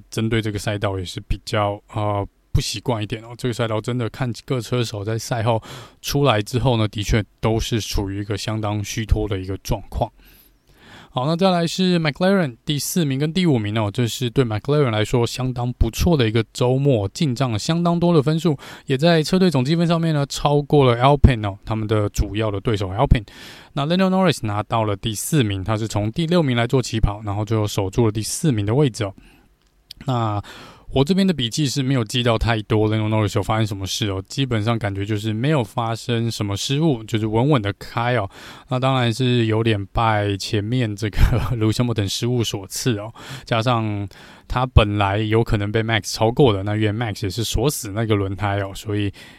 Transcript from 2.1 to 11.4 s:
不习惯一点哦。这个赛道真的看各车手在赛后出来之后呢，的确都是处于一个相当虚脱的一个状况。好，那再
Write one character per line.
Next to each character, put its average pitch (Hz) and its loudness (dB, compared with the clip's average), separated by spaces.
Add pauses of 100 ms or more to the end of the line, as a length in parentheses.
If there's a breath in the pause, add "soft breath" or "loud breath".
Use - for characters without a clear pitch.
不 - 2
习 107 -4
惯 110 -2
一 - -6
点 110 -8
哦。 117 -16
这 127 -2
个 - 0
赛 113 -2
道 110 -2
真 120 -4
的 113 -2
看 123 -4 (140)
各 127 -2
车 123 -2
手 107 -6
在 110 -2
赛 117 -4
后 113 0 (380 loud breath)
出 143 0
来 110 4
之 117 -2
后 117 2
呢， 107 2
的 104 -8
确 110 2 (160)
都 113 0
是 117 -2
处 98 -4
于 101 -6
一 101 -6
个 101 -4
相 110 -4
当 104 -2
虚 110 -6
脱 107 2
的 101 -4
一 92 -8
个 95 -6
状 - -4 (120)
况。 - -2 (1000 loud breath)
好， 127 -2
那 165 0
再 190 4